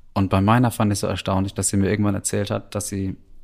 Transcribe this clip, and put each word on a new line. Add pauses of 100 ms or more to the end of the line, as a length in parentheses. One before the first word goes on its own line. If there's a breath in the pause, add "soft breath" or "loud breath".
(140)
Und
bei
meiner
fand
ich
so
erstaunlich,
dass
sie
mir
irgendwann
erzählt
hat,
dass
sie, (260)